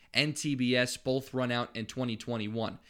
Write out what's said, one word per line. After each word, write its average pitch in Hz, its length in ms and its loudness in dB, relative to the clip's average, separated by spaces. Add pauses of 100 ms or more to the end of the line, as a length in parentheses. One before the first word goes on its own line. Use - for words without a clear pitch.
(140)
and 147 220 4
T 147 180 0
B 123 220 4
S 123 200 2
both 131 380 -2
run 127 180 0
out 120 240 -2
in 110 120 -6
twenty 123 280 -2
twenty-one. 110 640 -4 (120)